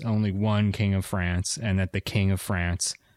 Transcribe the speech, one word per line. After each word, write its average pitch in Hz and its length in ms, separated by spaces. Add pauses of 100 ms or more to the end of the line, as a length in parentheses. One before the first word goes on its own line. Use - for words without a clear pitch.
only 107 260
one 104 420
king 98 200
of 98 120
France, 90 540
and 95 200
that 92 140
the 98 80
king 98 280
of 95 120
France 87 520 (240)